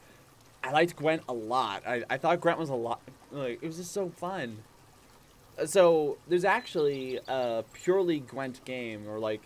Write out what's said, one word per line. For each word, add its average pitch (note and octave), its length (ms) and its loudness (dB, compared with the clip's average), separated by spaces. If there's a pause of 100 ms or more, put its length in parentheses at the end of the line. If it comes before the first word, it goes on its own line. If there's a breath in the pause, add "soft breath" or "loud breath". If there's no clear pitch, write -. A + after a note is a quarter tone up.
(640 loud breath)
I C3 80 -6
liked E3 260 2
Gwent D#3 300 0
a B2+ 60 -4
lot. A2+ 540 0
I, A#2+ 220 -2
I C3 80 0
thought E3+ 240 2
Gwent E3+ 180 2
was D#3+ 100 -4
a C3+ 60 -2
lot, A#2 260 -4 (300)
like, C3 320 -6
it - 20 -6
was D#3+ 120 -8
just F3 160 -12
so F#3+ 160 -4
fun. E3+ 480 -8 (1000)
Uh, D3+ 80 -2
so D#3+ 520 6 (100)
there's F3 180 2
actually C#3+ 800 0
a A#2+ 360 0 (100)
purely F3 460 2
Gwent C3 460 -8
game, A#2 420 -8
or, G#2+ 120 -6
like, A2 260 -2